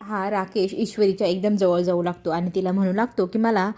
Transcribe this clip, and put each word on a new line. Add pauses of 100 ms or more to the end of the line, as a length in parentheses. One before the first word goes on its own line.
हा
राकेश
ईश्वरीच्या
एकदम
जवळ
जाऊ
लागतो
आणि
तिला
म्हणू
लागतो
की,
"मला